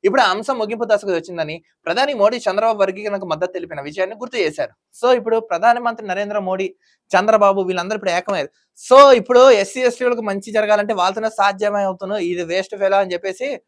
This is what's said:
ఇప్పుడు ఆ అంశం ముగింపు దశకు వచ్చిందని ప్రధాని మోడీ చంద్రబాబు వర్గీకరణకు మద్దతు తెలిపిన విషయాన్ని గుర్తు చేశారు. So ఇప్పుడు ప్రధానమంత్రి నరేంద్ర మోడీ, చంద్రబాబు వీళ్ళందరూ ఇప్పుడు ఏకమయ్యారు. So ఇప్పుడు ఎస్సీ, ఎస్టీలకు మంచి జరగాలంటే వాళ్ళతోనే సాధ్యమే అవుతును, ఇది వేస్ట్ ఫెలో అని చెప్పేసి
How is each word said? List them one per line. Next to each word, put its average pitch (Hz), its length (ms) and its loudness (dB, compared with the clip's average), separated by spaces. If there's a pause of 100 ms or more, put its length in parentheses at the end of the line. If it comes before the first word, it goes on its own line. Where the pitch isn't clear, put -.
ఇప్పుడు 226 180 2
ఆ - 20 4
అంశం 214 340 -2
ముగింపు 220 260 -6
దశకు 208 260 -2
వచ్చిందని 165 520 -6 (240)
ప్రధాని 254 280 -2
మోడీ 220 220 2
చంద్రబాబు 214 420 -2
వర్గీకరణకు 196 480 -4
మద్దతు 175 260 -4
తెలిపిన 170 280 -10
విషయాన్ని 185 360 -6
గుర్తు 247 200 -10
చేశారు. 151 680 -6
So 254 120 6
ఇప్పుడు 226 240 -2
ప్రధానమంత్రి 226 680 0
నరేంద్ర 202 320 -4
మోడీ, 190 360 -4 (440)
చంద్రబాబు 202 420 4
వీళ్ళందరూ 185 360 -4
ఇప్పుడు 190 140 -4
ఏకమయ్యారు. 175 400 -4 (420)
So 277 200 10
ఇప్పుడు 254 380 6
ఎస్సీ, 202 300 2
ఎస్టీలకు 247 420 -2
మంచి 202 300 -6
జరగాలంటే 214 420 0
వాళ్ళతోనే 202 360 -2
సాధ్యమే 202 520 0
అవుతును, 190 320 -4
ఇది 175 300 -4
వేస్ట్ 185 320 -6
ఫెలో 196 200 0
అని 190 160 0
చెప్పేసి 190 560 -6